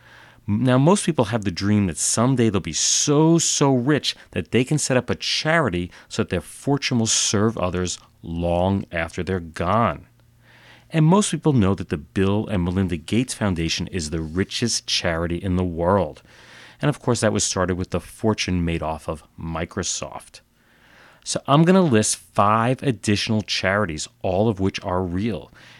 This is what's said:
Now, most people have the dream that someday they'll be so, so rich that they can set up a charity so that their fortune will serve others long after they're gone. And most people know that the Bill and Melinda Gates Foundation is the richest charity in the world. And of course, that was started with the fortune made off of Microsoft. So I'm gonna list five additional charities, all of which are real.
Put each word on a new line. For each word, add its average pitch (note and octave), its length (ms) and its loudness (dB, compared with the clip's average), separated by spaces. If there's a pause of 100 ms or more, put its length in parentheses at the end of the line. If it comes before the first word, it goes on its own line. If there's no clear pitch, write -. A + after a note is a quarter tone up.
(480)
Now, B2 300 2
most E3 280 4
people C#3+ 200 0
have G#2 180 -4
the G2 80 0
dream G2+ 340 2
that D#2+ 100 -4
someday A#2+ 520 2
they'll F#2+ 120 0
be E2 120 -6
so, D#3+ 680 2
so C#3+ 340 2
rich B2+ 440 0 (160)
that - 180 -6
they C3 140 2
can D3+ 140 0
set - 180 0
up A#2+ 120 0
a G2 80 -2
charity C#3 760 -2 (180)
so - 140 -4
that - 80 -4
their F2+ 100 0
fortune - 580 -2
will A2+ 80 2
serve A2 500 0
others F2+ 420 -2 (220)
long F2 680 0
after E2 320 -4
they're F#2+ 160 -4
gone. E2+ 680 -2 (840)
And D#3 140 2
most F#3+ 260 4
people D#3 220 0
know G2 220 4
that F2+ 140 -6
the F2+ 80 -2
Bill G2 520 -2
and F#2+ 160 -2
Melinda F2+ 320 0
Gates G#2+ 380 -4
Foundation E2+ 540 -2
is D#2+ 220 -6
the E2 100 -2
richest F#2 680 -4
charity E2+ 480 -2
in F#2 180 -2
the F#2 100 0
world. E2+ 580 0 (580)
And D3 100 2
of - 100 -6
course, A#2+ 220 0
that G#2+ 100 2
was G#2 100 0
started F2+ 340 0
with F#2 140 -6
the F2+ 100 -2
fortune F#2 640 -2
made E2 180 -2
off D#2 260 -6
of D#2+ 160 -8 (160)
Microsoft. - 1000 -8 (840)
So - 240 -6
I'm D3 160 6
gonna F#3 160 6
list A#2+ 360 2
five A2+ 680 2
additional G#2+ 580 0
charities, F#2+ 640 -2 (160)
all G2+ 260 2
of F#2+ 120 -2
which G2 240 0
are F#2 180 -2
real. F#2 480 -4 (300)